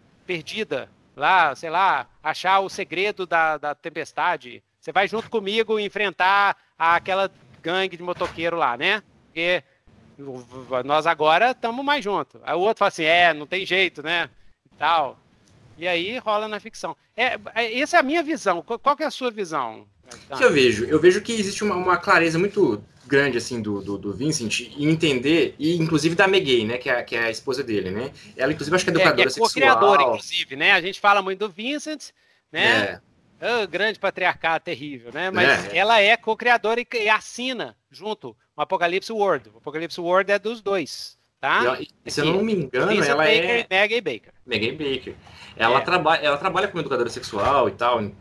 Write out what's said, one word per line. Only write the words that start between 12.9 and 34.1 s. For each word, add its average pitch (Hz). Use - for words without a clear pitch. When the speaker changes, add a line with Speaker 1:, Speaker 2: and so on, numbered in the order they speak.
Speaker 1:
"é, 170
não 151
tem 185
jeito, 170
né? 160
E -
tal." 151
E 165
aí 180
rola 214
na 208
ficção. 185
É, 233
é, 233
essa 302
é 330
a -
minha 302
visão. 220
Qual, 226
qual 285
que 285
é -
a 262
sua 247
visão? 143
Speaker 2:
O 135
que 123
eu 233
vejo? 120
Eu 151
vejo 180
que 233
existe 202
uma, 202
uma 180
clareza 165
muito 175
grande, 135
assim, 117
do, 104
do, 98
do 101
Vincent 123
em 143
entender, 156
e 160
inclusive 160
da 196
Meguey, 147
né, 117
que 139
é, 123
que -
é 117
a 113
esposa 127
dele, 104
né? 113
Ela, 139
inclusive, 156
acho 185
que 185
é 170
Speaker 1:
É, -
que 190
é 180
Speaker 2:
educadora 156
Speaker 1:
co-criadora, 226
Speaker 2:
sexual. 139
Speaker 1:
inclusive, -
né? 175
A 190
gente 185
fala 202
muito 190
do 214
Vincent, 220
né? 160
Speaker 2:
É. 101
Speaker 1:
Ô, 214
grande 190
patriarcado 170